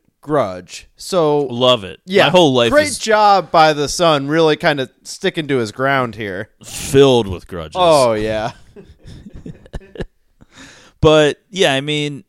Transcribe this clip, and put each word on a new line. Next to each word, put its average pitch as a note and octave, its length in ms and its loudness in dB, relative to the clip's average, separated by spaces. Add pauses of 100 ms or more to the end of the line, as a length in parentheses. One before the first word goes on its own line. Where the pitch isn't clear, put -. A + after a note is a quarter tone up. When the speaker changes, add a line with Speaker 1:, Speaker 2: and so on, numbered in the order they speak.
(200)
Speaker 1:
grudge. G2 760 -6
So D#3 500 -2
Speaker 2:
Love A#2+ 380 0
it. - 200 -18
Speaker 1:
Yeah, F#3 200 2
Speaker 2:
My C#3+ 60 0
whole F3 220 4
life B2 180 2
Speaker 1:
great D4 180 2
Speaker 2:
is B3 100 -10
Speaker 1:
job G#3 520 2
by D#3 220 4
the C#3+ 160 -4
son, D3+ 400 0
really D#3 280 2
kinda C#3+ 340 -2 (140)
sticking E3 440 -8
to C3+ 80 -2
his A2+ 160 -4
ground C3 440 -4
here. G#2 340 -10 (140)
Speaker 2:
filled C3+ 640 2
with F2 200 -10
grudges. E2 280 -12
Speaker 1:
Oh, D3+ 360 2
yeah. A2 400 -4 (220)
<laughs> - 720 -20 (1500)
Speaker 2:
But, D#3 400 2 (100)
yeah, F3+ 220 0
I C3+ 80 -2
mean D3 480 -6